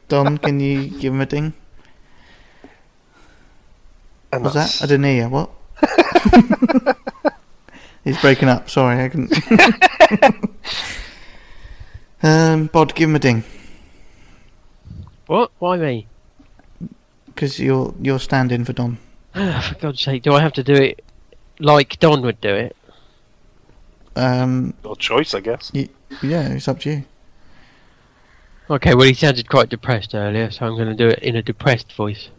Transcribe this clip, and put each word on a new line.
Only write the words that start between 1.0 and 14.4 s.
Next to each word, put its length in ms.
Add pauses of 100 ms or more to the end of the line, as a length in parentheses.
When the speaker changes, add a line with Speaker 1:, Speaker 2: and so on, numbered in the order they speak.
Speaker 1:
him 80
a 60
ding? 260 (2750)
Speaker 2:
And 120
Speaker 1:
What's 120
Speaker 2:
that's 240
Speaker 1:
that? 60
I 20
didn't 180
hear 180
you. 60
What? 200 (340)
<laughs> 1120 (1040)
He's 160
breaking 300
up. 200
Sorry, 340
I 60
couldn't. 220
<laughs> 1160 (1800)
Um, 420
Bod, 280
give 140
him 80
a 20
ding. 240 (1800)